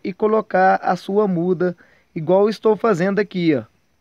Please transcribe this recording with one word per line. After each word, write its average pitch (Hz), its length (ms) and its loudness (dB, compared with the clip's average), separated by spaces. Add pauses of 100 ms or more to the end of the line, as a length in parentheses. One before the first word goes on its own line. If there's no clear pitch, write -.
e 196 80 -6
colocar 196 680 0
a 185 120 0
sua 202 320 -2
muda, 180 480 -2 (400)
igual 175 280 2
eu 214 80 2
estou 214 260 0
fazendo 185 420 -2
aqui, 175 360 0
ó. 120 80 -4 (380)